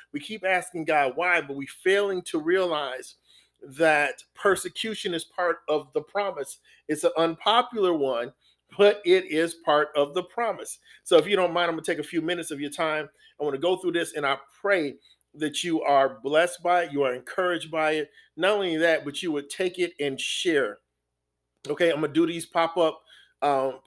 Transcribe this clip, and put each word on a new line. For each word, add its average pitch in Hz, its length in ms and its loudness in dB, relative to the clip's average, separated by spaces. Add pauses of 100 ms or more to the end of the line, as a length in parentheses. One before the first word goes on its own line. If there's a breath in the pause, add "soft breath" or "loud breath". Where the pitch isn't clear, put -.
(120)
We 147 60 -8
keep 214 260 -10
asking 175 420 -2
God 147 280 4
why, 175 260 2
but 139 140 -6
we 139 120 -8
failing 196 560 0
to 165 180 -4
realize 151 720 -2 (480 soft breath)
that 143 640 2 (100)
persecution 190 800 -2
is 160 80 -4
part 170 360 -2 (100)
of 143 260 -2
the 151 60 -2
promise. 185 580 -6 (300 soft breath)
It's 151 160 0
an 170 120 2
unpopular 196 800 2
one, 131 380 -2 (440 soft breath)
but 202 280 6
it 185 220 4
is 160 280 0 (100)
part 151 300 2
of 143 180 2
the 180 120 -2
promise. 202 560 -8 (240 loud breath)
So - 140 6
if - 100 6
you 202 80 2
don't 175 160 2
mind, 170 160 2
I'm 165 80 -2
gonna 156 80 -8
take 160 160 -2
a - 20 -4
few 160 180 -6
minutes 165 300 -4
of 143 100 -8
your 143 100 -6
time. 151 380 -2 (320 soft breath)
I 147 40 -4
wanna 139 140 -2
go 180 180 2
through 175 160 -2
this, 170 220 -4
and 147 120 -4
I 135 120 0 (220)
pray 170 360 0 (380 soft breath)
that 147 280 -4
you 165 200 -2
are 139 380 4
blessed 160 440 0
by 175 180 2
it, 156 100 -8
you 143 120 0
are 127 100 0
encouraged 160 560 -4
by 156 220 0
it. 156 180 -4 (260 soft breath)
Not 185 180 2
only 185 240 -2
that, 160 260 2
but 143 180 -8
you 175 80 -4
would 143 200 -4
take 185 280 -4
it 175 220 -2
and 135 200 -4
share. 135 580 -2 (880)
Okay, 165 220 2
I'm 147 100 -2
gonna 147 120 -2
do 160 140 2
these 165 200 -6
pop-up, 165 540 0 (420 soft breath)
um, 135 440 0